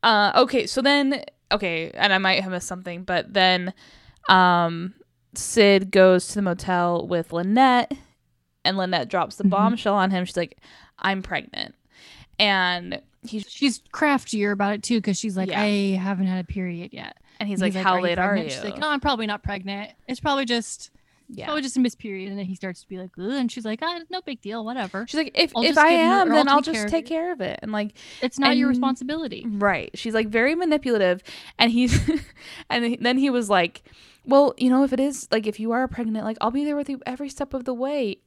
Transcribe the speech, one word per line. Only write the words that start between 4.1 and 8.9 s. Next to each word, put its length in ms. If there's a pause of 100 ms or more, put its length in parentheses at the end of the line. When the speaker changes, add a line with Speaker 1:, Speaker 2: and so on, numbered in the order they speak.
Speaker 1:
um, 680 (400)
Sid 560
goes 380
to 80
the 60
motel 640
with 260
Lynette, 600 (720)
and 120
Lynette 320